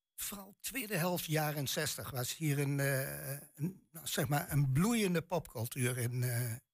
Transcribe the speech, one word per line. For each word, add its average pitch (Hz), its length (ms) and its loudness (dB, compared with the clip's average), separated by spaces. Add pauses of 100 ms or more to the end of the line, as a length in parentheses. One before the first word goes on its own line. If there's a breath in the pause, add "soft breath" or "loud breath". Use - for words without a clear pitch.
(160)
vooral 196 440 -10
tweede 214 380 -4
helft 180 280 2
jaren 151 420 0
zestig - 440 -2
was 123 260 -4
hier 147 220 2
een, 143 200 2
eh, 139 520 -2 (240)
een, 165 360 -6
nou, - 160 -16
zeg - 200 0
maar 143 240 0
een 139 200 4
bloeiende 185 500 4
popcultuur 123 760 -2
in, 123 260 0
eh, 120 280 0 (220)